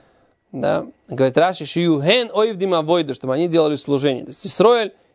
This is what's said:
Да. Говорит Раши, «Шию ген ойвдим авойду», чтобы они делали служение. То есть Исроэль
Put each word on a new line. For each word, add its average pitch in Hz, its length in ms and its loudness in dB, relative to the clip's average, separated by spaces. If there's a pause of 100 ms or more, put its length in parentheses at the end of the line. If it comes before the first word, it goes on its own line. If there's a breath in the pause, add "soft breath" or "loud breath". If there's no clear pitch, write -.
(520 soft breath)
Да. 143 340 -2 (220)
Говорит 131 300 0
Раши, 170 280 0
«Шию 165 360 0
ген 226 320 2
ойвдим 196 400 0
авойду», 160 400 0
чтобы 131 200 -6
они 165 140 0
делали 156 280 0
служение. 135 480 -2
То - 60 -16
есть - 160 -14
Исроэль 220 480 2 (220 soft breath)